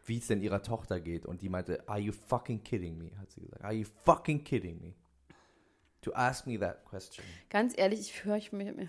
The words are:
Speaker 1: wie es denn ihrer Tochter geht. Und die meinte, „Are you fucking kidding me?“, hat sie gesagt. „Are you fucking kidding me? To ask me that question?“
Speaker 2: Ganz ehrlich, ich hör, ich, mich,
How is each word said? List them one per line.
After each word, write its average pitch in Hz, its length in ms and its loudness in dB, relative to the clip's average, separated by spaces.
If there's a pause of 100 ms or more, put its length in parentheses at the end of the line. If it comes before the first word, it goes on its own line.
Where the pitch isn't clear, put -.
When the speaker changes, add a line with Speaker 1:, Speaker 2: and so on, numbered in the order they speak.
Speaker 1:
wie 117 120 -2
es 120 100 -6
denn 101 140 4
ihrer 101 200 0
Tochter 107 380 -2
geht. 82 260 -4
Und 87 160 -8
die 98 80 -6
meinte, 92 380 -4
„Are 104 120 -2
you 104 120 -2
fucking 117 520 -2
kidding 82 340 -4
me?“, 82 120 -10 (120)
hat 95 100 -16
sie - 80 -18
gesagt. - 240 -14
„Are 104 100 -4
you 110 120 -2 (180)
fucking 156 400 8
kidding 90 380 -2
me? 85 120 -14 (1080)
To - 120 -4
ask 127 320 2
me 117 140 -2
that 92 240 0
question?“ - 400 -12 (260)
Speaker 2:
Ganz 226 280 4
ehrlich, 202 240 6
ich - 240 -10
hör, 208 100 2
ich, 214 160 -4
mich, 202 160 -4 (220)